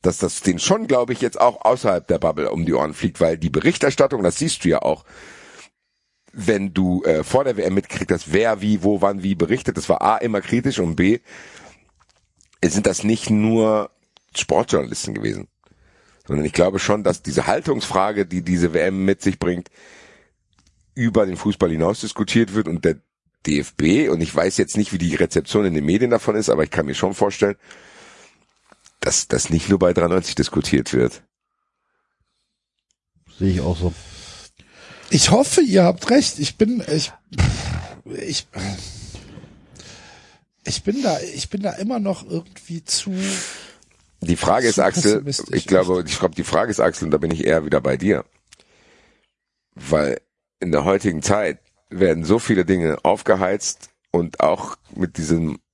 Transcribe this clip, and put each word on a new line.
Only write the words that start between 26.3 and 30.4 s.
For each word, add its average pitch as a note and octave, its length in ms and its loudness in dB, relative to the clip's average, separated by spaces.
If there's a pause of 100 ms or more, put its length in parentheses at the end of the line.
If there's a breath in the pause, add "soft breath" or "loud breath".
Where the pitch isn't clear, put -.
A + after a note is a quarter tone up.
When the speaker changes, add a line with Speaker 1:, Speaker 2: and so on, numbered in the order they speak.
Speaker 1:
ist, G#2+ 140 0
aber C#2+ 140 2
ich D#2 80 -4
kann E2 140 0
mir C#2+ 100 -6
schon F#2+ 200 -2
vorstellen, G2+ 400 0 (1400 loud breath)
dass - 280 -4
das - 220 -2
nicht E2 200 0
nur G2 100 4
bei F2+ 140 4
dreiundneunzig E2+ 420 0
diskutiert - 560 -2